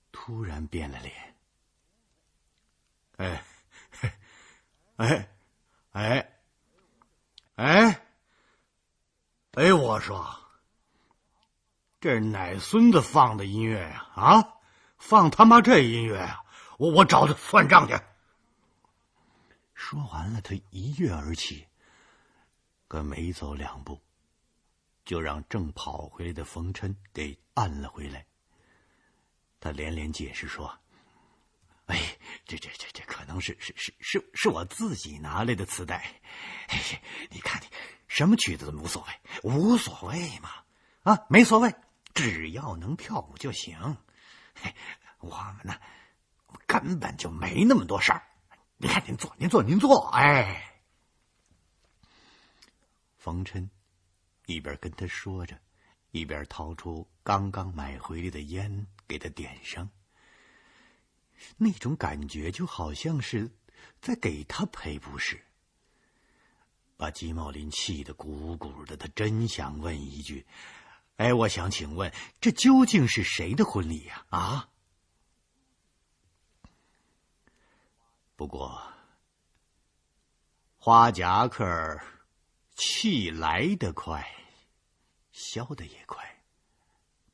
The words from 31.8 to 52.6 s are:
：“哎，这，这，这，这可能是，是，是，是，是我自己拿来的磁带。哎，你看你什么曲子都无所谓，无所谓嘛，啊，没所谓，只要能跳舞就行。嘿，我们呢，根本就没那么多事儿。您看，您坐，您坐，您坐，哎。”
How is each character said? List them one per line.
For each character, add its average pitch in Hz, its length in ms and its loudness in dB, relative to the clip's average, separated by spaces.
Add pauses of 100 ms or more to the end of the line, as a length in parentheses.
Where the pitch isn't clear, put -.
：“哎， 92 120 -2 (480)
这， 82 100 -12
这， - 220 -16
这， - 140 -16
这 - 120 -18
可 - 200 -14
能 80 160 -10
是， - 200 -8
是， - 160 -14
是， - 240 -10
是， - 340 -4
是 - 140 0
我 85 180 0
自 196 280 -6
己 76 240 -12
拿 78 260 -4
来 123 100 0
的 92 120 -6
磁 - 180 -8
带。 90 360 -10 (480)
哎， - 340 -6 (280)
你 - 100 -16
看 - 200 -6
你 - 60 -18 (400)
什 151 220 2
么 226 80 6
曲 82 200 -2
子 73 140 -12
都 76 80 -10
无 76 80 -10
所 - 160 -8
谓， - 60 -18 (340)
无 170 340 4
所 - 320 -6
谓 151 300 -8
嘛， - 100 -16 (540)
啊， 202 260 4
没 196 140 10
所 226 160 6
谓， 233 160 4 (400)
只 80 380 -2
要 117 240 -8
能 98 200 -6
跳 185 240 -8
舞 - 160 -14
就 139 160 -8
行。 90 440 -8 (580)
嘿， - 180 -12 (460)
我 82 180 -14
们 98 300 -14
呢， - 140 -10 (840)
根 175 320 -2
本 - 180 -6
就 85 140 -10
没 87 340 0
那 254 100 8
么 110 100 4
多 95 160 -4
事 - 120 4
儿。 - 100 -6 (540)
您 131 140 -2
看， - 160 0
您 117 100 -8
坐， - 220 -10
您 175 100 -2
坐， 196 140 6
您 135 160 4
坐， 262 320 6
哎。” 123 680 4 (2500)